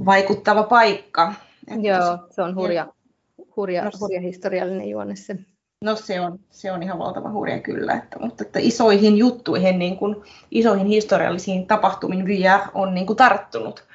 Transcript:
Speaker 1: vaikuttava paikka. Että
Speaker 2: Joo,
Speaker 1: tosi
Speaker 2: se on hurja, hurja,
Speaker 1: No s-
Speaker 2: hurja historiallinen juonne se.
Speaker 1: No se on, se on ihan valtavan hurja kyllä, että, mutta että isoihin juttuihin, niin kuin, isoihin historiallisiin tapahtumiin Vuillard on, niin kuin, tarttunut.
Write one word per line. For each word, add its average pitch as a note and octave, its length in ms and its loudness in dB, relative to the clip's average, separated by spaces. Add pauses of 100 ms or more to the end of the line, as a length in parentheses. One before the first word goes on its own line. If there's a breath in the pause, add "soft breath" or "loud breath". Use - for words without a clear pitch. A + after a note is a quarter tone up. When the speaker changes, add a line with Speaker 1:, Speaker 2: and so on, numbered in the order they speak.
Speaker 1:
vaikuttava G3+ 580 4
paikka. G#3 720 2 (340 loud breath)
Että G#3+ 200 -4
Speaker 2:
Joo, F3 300 2
Speaker 1:
tosi - 160 -20
Speaker 2:
se G3+ 80 -4
on F3+ 140 -4
hurja, F3 320 -2 (680)
hurja, F#3 280 -4
Speaker 1:
No G3+ 80 -6
s- F#3+ 100 -14
Speaker 2:
hurja F#3+ 200 -6
historiallinen F#3 680 -6
juonne G3+ 260 -8
se. G3 220 -12 (460)
Speaker 1:
No G#3+ 120 -2
se G3 260 -8
on, F3 180 -8 (100)
se - 220 -10
on F3 120 -8
ihan F3+ 160 -8
valtavan - 340 -8
hurja - 260 -4
kyllä, - 340 -6
että, - 260 -10
mutta - 240 -8
että - 180 -6
isoihin G#3+ 560 4
juttuihin, F#3+ 640 2
niin F3+ 180 -4
kuin, G#3 180 -4 (360 loud breath)
isoihin G#3 360 2
historiallisiin F#3 800 0
tapahtumiin F#3 600 0
Vuillard F#3 360 4 (100)
on, F#3+ 200 -2
niin F#3 120 -2
kuin, G#3 120 -2
tarttunut. A3+ 760 0